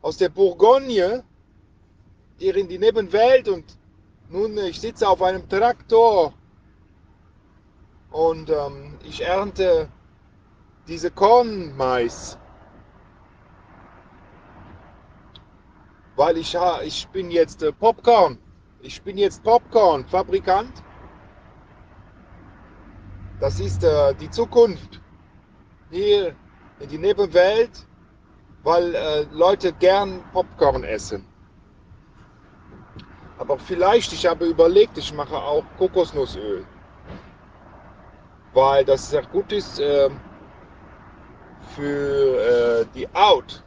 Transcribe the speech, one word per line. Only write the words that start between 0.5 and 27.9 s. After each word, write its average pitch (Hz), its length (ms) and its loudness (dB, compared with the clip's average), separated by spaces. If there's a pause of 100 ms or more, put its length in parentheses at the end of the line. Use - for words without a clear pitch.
hier 180 200 -2
in 196 100 -4
die 180 100 -12
Nebenwelt 220 680 2
und 175 160 -4 (640)
nun, 208 280 -6
äh, 196 100 -6
ich 165 140 -12
sitze 220 260 -4
auf 185 140 2
einem 185 260 -2
Traktor 220 840 2 (1800)
und, 160 380 -2
ähm, 143 560 -8
ich - 160 -14
ernte 185 680 -2 (1000)
diese 165 220 -8
Kornmais. 160 1300 0 (3750)
Weil 165 220 2
ich 165 180 -8
ha-, 180 260 -2
ich - 280 -12
bin 180 220 -10
jetzt, 165 320 -2
äh, 151 80 -2
Popcorn. 208 680 2 (440)
Ich - 200 -20
bin 190 160 -12
jetzt 196 260 -2
Popcorn-Fabrikant. 190 1400 0 (2500)
Das 139 220 -4
ist, - 240 -6
äh, 147 300 4
die 156 140 -14
Zukunft 226 720 0 (880)
hier 190 460 0 (440)
in 143 100 -18
die 151 80 -12
Nebenwelt, 196 880 2 (760)